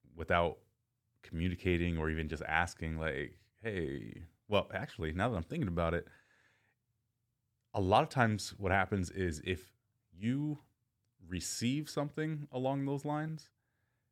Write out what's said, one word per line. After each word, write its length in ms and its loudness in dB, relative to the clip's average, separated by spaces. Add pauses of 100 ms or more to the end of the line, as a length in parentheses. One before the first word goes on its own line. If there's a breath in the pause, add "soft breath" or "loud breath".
(140)
without 440 2 (640)
communicating 760 0
or 120 0
even 180 -2
just 160 -6
asking, 540 0
like, 400 -4 (220)
"Hey," 640 -6 (240)
well, 240 2
actually, 400 -4
now 160 2
that 80 -2
I'm 60 0
thinking 260 -2
about 260 2
it, 120 -2 (1700)
a 60 2
lot 220 6
of 60 0
times 500 2
what 140 2
happens 380 4
is 340 -2
if 280 -4 (400)
you 460 -2 (680)
receive 640 -2
something 600 -4
along 340 0
those 180 -2
lines, 460 -4 (600)